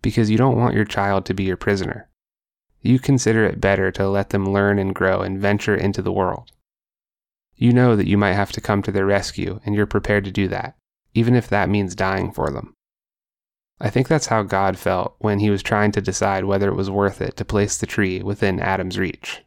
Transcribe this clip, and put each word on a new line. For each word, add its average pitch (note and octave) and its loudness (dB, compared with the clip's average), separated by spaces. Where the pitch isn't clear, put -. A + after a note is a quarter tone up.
Because G#2+ 2
you A2 4
don't B2+ 4
want A#2 0
your G#2+ 2
child G2 -2
to G2 -4
be G2 -4
your F#2 -2
prisoner. - -4
You B2+ 4
consider A2+ 2
it G2 -2
better G2 2
to G2 -2
let G2 0
them G2 0
learn G2+ 2
and F#2+ -2
grow F#2+ 2
and F#2+ -6
venture G2+ 0
into G2 -2
the F#2+ -2
world. F#2+ -4
You A#2+ 4
know B2 6
that G2 2
you G2+ 4
might G2+ 2
have G2+ -2
to - -8
come G2+ 0
to - -4
their G2 0
rescue, G2 -2
and G#2 -2
you're G#2 2
prepared G2+ 0
to F#2+ -8
do G2 0
that, - -6
even A#2 4
if A#2+ 2
that G2+ 2
means G2 0
dying F#2+ -2
for - -4
them. - -10
I G#2 -4
think C3 0
that's D#3 0
how A2 0
God G2 0
felt - -2
when G#2 0
he G#2 2
was G2 0
trying G#2 2
to G#2 -2
decide F#2+ -2
whether G2 0
it - -2
was F#2+ -2
worth G2 0
it - -6
to - -8
place G2+ 0
the - -4
tree F#2+ -2
within G2 -2
Adam's F#2 -2
reach. - -6